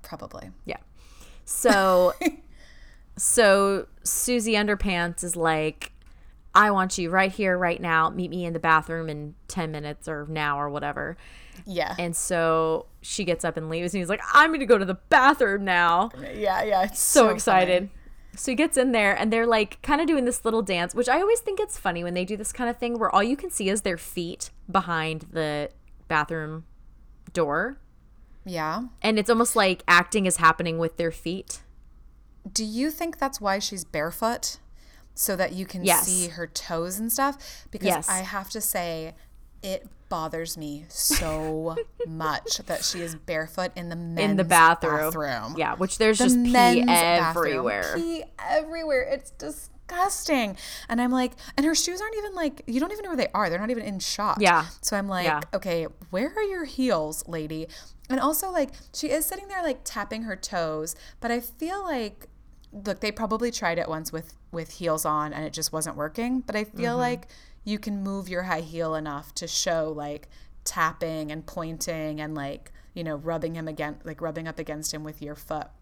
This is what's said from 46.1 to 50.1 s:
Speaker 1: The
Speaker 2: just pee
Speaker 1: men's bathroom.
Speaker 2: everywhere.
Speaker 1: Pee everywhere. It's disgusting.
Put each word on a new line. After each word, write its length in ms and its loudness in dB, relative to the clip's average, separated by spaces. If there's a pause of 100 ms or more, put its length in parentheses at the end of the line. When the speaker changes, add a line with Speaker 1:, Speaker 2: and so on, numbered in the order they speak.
Speaker 1:
The 80 4
Speaker 2:
just 100 6
pee 160 4
Speaker 1:
men's 340 8
bathroom. 680 4
Speaker 2:
everywhere. 440 0
Speaker 1:
Pee 260 -4 (160)
everywhere. 640 -2
It's 300 -6
disgusting. 1200 -4 (320)